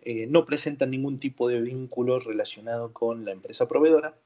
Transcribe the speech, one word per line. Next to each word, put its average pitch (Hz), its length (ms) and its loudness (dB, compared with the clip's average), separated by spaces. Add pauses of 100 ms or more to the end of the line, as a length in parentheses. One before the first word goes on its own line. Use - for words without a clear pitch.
eh, 113 240 -6
no 160 180 6
presentan 143 460 -2
ningún 135 260 -4
tipo 123 320 -2
de 120 100 0
vínculo 127 600 -2
relacionado 113 760 -6
con 117 320 -4
la 98 60 -6
empresa - 360 -4
proveedora 156 480 4 (100)